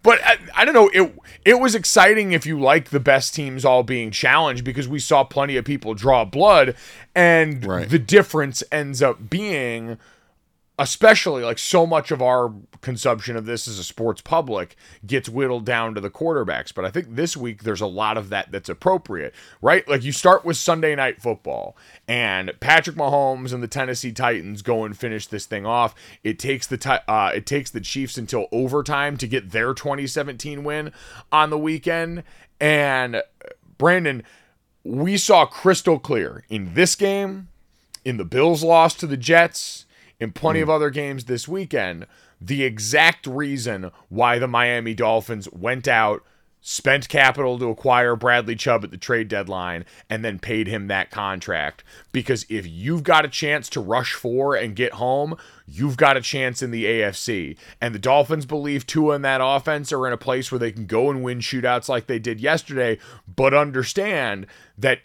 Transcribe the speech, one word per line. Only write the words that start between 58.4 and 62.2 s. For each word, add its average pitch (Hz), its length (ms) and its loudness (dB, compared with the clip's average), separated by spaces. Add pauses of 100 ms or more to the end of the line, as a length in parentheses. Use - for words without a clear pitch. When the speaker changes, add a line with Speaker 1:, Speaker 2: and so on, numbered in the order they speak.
Speaker 1:
believe 143 400 -6
Tua 151 300 2
and 139 80 -6
that 135 180 0
offense 139 500 -2
are 131 140 -2
in 127 60 -2
a 117 40 -4
place 127 360 -4
where 127 80 -4
they 117 100 -2
can 107 160 -12
go 113 240 2
and 135 140 -6
win 123 160 -6
shootouts 123 480 -2
like 123 180 -2
they 123 140 -4